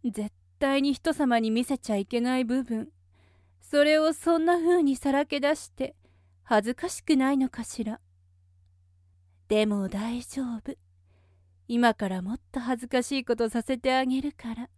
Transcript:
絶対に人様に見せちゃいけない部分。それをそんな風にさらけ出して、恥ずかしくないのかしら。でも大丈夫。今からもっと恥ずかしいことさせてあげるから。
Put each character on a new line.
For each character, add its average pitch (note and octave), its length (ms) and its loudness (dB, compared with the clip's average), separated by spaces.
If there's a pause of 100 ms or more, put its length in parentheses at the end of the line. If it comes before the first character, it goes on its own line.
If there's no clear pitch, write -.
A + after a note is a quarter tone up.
絶 G#3+ 260 -6 (280)
対 C#4 240 2
に C#4 100 2
人 D#4 220 0
様 A#3+ 260 2
に A3 100 0
見 A#3 140 0
せ C4+ 140 -2
ち - 140 -6
ゃ G3+ 40 2
い G3 80 -2
け A#3+ 160 -2
な B3+ 160 0
い B3+ 80 0
部 B3+ 180 -2
分。 A#3+ 300 -6 (720)
そ C#4+ 220 2
れ D4+ 140 6
を D#4 140 2
そ E4 240 2
ん D#4+ 80 2
な F4 140 4
風 F4 240 4
に C#4 140 2
さ C#4 160 -2
ら C#4+ 120 2
け C#4+ 160 -4
出 C#4+ 140 2
し - 180 -10
て、 - 240 -8 (460)
恥 G#3+ 280 2
ず B3 40 -4
か F4+ 160 -6
し - 120 -10
く D#4 140 2
な C4 160 2
い C#4 60 2
の C4 100 0
か - 160 -8
し - 200 -8
ら。 G#3+ 160 -8 (1500)
で G#3+ 160 4
も G3+ 240 -2
大 A3+ 320 -6
丈 C4+ 220 -8 (160)
夫。 - 180 -12 (920)
今 A#3 280 2
か G3 160 -4
ら F#3 100 -4
も G3 140 -6
っ - 60 -10 (120)
と C4 80 -4
恥 A#3+ 220 -4
ず B3 60 -14
か B3 140 0
し - 100 -6
い C4 120 -2
こ A#3 120 0
と A3+ 120 0
さ A#3 140 -4
せ C4 160 -4
て C4 160 0
あ C4 100 2
げ C4 160 -2
る D4 120 -6
か A3+ 220 -10
ら。 A#3+ 240 -12